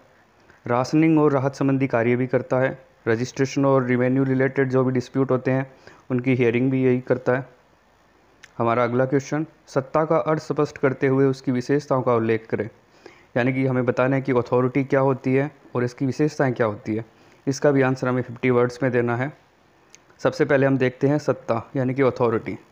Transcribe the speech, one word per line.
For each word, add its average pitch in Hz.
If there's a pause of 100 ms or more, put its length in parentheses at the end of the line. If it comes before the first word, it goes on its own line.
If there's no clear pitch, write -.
(680)
राशनिंग 156
और 151
राहत 139
संबंधी 135
कार्य 120
भी 127
करता 127
है। 139 (220)
रजिस्ट्रेशन 127
और 135
रेवेन्यू 127
रिलेटेड 131
जो 131
भी 127
डिस्प्यूट 131
होते 127
हैं, 135 (380)
उनकी 127
हियरिंग 123
भी 131
यही 127
करता 123
है। 139 (1080)
हमारा 117
अगला 123
क्वेश्चन, 147 (220)
सत्ता 151
का 160
अर्थ 156
स्पष्ट 147
करते 139
हुए 135
उसकी 135
विशेषताओं 135
का 120
उल्लेख 113
करें। 110 (680)
यानी 127
कि 131
हमें 127
बताना 127
है 135
कि 131
अथॉरिटी 127
क्या 135
होती 135
है 139 (240)
और 123
इसकी 123
विशेषताएं 135
क्या 113
होती 107
है। 113 (420)
इसका 139
भी 139
आंसर 131
हमें 127
फिफ्टी 120
वर्ड्स 123
में 131
देना 120
है। 135 (840)
सबसे 143
पहले 135
हम 135
देखते 127
हैं 147
सत्ता, 120
यानी 131
कि 135
अथॉरिटी। 113 (140)